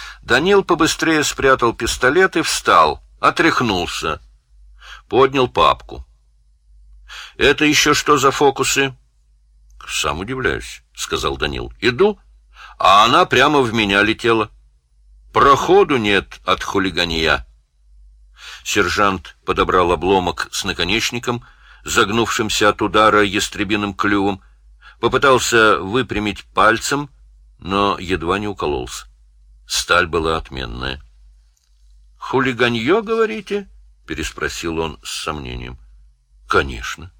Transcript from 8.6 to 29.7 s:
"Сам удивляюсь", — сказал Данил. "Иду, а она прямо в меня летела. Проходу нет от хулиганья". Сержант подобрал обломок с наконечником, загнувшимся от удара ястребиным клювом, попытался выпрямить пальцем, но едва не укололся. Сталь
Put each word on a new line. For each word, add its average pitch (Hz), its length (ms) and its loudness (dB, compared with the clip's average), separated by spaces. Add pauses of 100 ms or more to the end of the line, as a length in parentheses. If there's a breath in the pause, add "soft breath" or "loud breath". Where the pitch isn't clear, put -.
"Сам 76 320 -4
удивляюсь", — 104 600 -6 (120)
сказал 71 420 -6
Данил. 65 440 -6
"Иду, 143 400 0 (580 loud breath)
а 101 260 6
она 151 200 4
прямо 139 360 2
в 113 120 0
меня 101 300 2
летела. 110 480 0 (840)
Проходу 160 640 4
нет 104 480 0
от 92 180 -2
хулиганья". 82 840 -2 (1160 loud breath)
Сержант 98 720 -2 (100)
подобрал 90 460 2
обломок 87 600 0
с - 120 -6
наконечником, 110 800 -4 (400 soft breath)
загнувшимся 107 840 0
от 104 140 0
удара 107 400 4
ястребиным 101 720 -4
клювом, 101 480 -2 (580 soft breath)
попытался 117 760 4
выпрямить 104 680 -4
пальцем, 113 680 0 (480)
но 98 400 -2
едва 90 400 -4
не 104 100 -6
укололся. 73 580 -6 (600)
Сталь 87 400 0